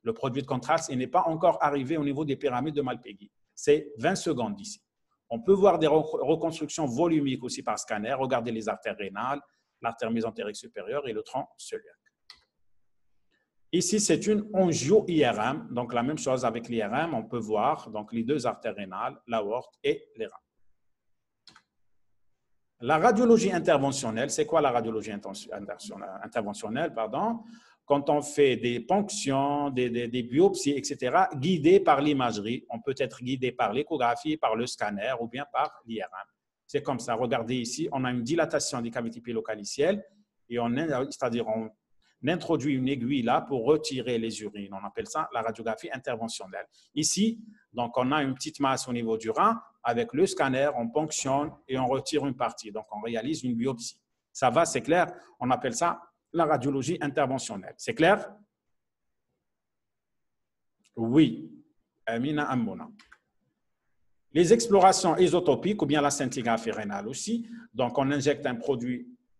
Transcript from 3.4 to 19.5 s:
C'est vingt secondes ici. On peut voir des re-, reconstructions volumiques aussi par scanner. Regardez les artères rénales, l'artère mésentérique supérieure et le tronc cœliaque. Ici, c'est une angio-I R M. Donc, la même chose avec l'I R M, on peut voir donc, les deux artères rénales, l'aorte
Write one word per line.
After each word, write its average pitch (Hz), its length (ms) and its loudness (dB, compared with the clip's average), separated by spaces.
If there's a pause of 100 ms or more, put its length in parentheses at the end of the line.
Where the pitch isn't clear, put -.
C'est 147 420 2
vingt 160 180 0
secondes 117 440 -2
ici. - 220 -14 (480)
On 117 100 -6
peut 185 140 4
voir 185 260 6
des 156 80 4
re-, 156 340 2
reconstructions 156 640 0
volumiques 139 600 0
aussi 123 180 -8
par 107 160 -2
scanner. 107 320 -4
Regardez 123 400 0
les 110 160 -4
artères 101 300 -6
rénales, 104 420 -6 (420)
l'artère 113 300 -4
mésentérique 110 460 -4
supérieure 113 500 -8
et 113 60 -6
le 107 100 -6
tronc - 240 -8 (220)
cœliaque. - 260 -12 (1800)
Ici, 208 300 0
c'est 160 260 2
une 208 260 0
angio-I 165 680 4
R 107 160 2
M. 131 320 -2
Donc, 120 220 -4
la 120 100 2
même 147 140 -2
chose 131 260 0
avec 117 240 -2
l'I 113 160 -2
R 101 100 -4
M, 156 200 -2
on 110 100 -4
peut 117 160 -6
voir 113 500 0
donc, 107 220 -10
les 113 120 -2
deux 127 220 -2
artères 107 300 -4
rénales, 104 420 -8 (100)
l'aorte 113 540 -4